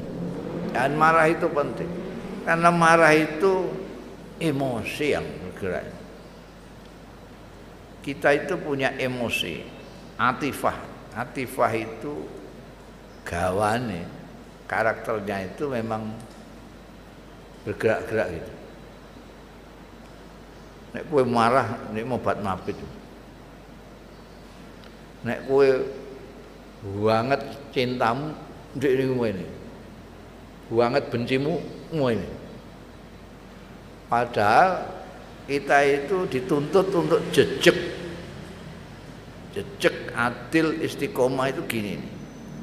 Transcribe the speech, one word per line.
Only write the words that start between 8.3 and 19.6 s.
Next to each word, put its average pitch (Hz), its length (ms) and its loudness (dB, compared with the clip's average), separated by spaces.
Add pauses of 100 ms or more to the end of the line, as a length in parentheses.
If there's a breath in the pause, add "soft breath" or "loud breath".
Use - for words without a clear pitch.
itu 151 240 2
punya 135 400 0
emosi, 120 640 -2 (560)
atifah. 123 640 0 (320)
Atifah 120 640 0
itu 113 480 -6 (960)
gawane, 98 800 0 (640)
karakternya 101 880 -2
itu 147 160 -4
memang 113 480 -4 (1500)
bergerak-gerak 98 640 0
gitu. 82 200 -10 (2250)